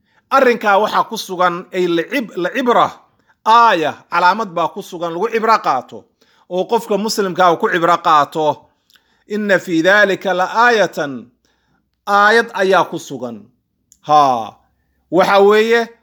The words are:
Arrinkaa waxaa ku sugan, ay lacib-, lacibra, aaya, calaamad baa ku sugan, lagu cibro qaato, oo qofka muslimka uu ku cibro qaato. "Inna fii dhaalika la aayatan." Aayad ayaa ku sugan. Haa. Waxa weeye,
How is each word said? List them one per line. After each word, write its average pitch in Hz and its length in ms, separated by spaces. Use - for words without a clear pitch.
Arrinkaa 240 480
waxaa 196 260
ku 226 140
sugan, 180 540
ay 185 140
lacib-, 170 500
lacibra, 190 540
aaya, 214 460
calaamad 185 380
baa 165 200
ku 202 140
sugan, 170 300
lagu 180 160
cibro 220 300
qaato, 127 460
oo 180 140
qofka 220 340
muslimka 190 540
uu 160 40
ku 208 160
cibro 170 260
qaato. 156 480
"Inna 208 320
fii 165 240
dhaalika 196 520
la 180 120
aayatan." 190 480
Aayad 208 480
ayaa 190 300
ku 170 140
sugan. 120 460
Haa. 131 560
Waxa 185 300
weeye, 220 480